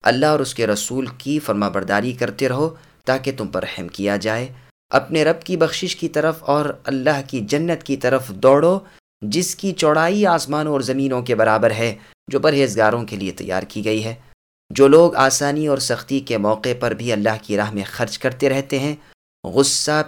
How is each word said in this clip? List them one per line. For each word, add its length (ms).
اللہ 240
اور 140
اس 140
کے 120
رسول 400
کی 200
فرما 300
برداری 440
کرتے 360
رہو 260
تاکہ 320
تم 120
پر 140
رحم 260
کیا 280
جائے۔ 320
اپنے 340
رب 180
کی 140
بخشش 400
کی 120
طرف 320
اور 340
اللہ 420
کی 140
جنت 420
کی 140
طرف 320
دوڑو، 500
جس 360
کی 160
چوڑائی 540
آسمانوں 460
اور 80
زمینوں 420
کے 120
برابر 360
ہے، 260
جو 120
پرہیزگاروں 640
کے 120
لیے 160
تیار 300
کی 220
گئی 200
ہے۔ 100
جو 180
لوگ 260
آسانی 520
اور 120
سختی 420
کے 180
موقع 300
پر 140
بھی 180
اللہ 300
کی 140
راہ 140
میں 160
خرچ 320
کرتے 300
رہتے 300
ہیں، 180
غصہ 600